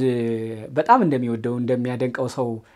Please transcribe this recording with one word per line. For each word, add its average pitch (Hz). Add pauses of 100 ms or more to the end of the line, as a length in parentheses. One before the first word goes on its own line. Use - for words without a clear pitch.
(720)
በጣም 233
እንደሚወደው 123
እንደሚያደንቀው 123
ሰው 123 (260)